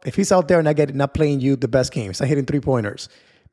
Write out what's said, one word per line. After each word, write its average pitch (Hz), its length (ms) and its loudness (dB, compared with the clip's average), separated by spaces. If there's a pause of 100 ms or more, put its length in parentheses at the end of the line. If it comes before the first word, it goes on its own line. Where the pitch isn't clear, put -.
If - 120 -6
he's 196 160 0
out 180 160 2
there 175 160 4
not 151 100 2
getting, 143 220 0
not 139 180 -2
playing 147 240 0
you 135 160 2
the 127 140 -4
best 127 240 0
games, 101 260 -6
not 135 100 -2
hitting 143 180 0
three-pointers, 127 640 -4 (440)